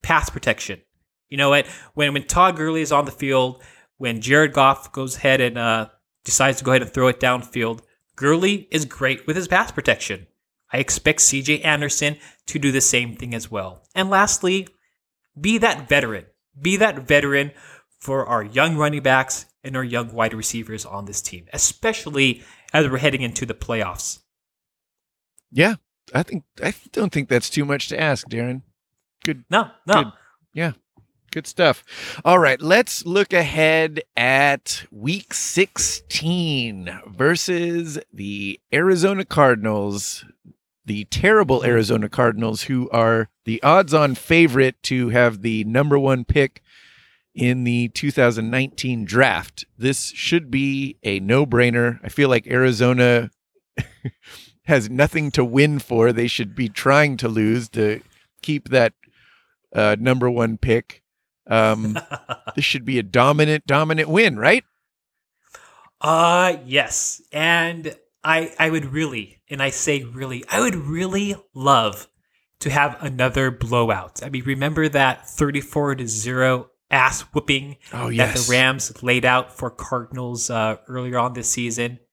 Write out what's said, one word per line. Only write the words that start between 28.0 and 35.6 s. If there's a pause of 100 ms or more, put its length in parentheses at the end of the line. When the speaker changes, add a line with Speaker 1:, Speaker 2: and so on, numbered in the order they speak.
Speaker 2:
ask,
Darren. (600)
Good.
Speaker 1:
No, (160)
no. (100)
Speaker 2:
Good. (420)
Yeah. (580)
Good
stuff. (400)
All
right,
let's
look
ahead (160)
at
week
sixteen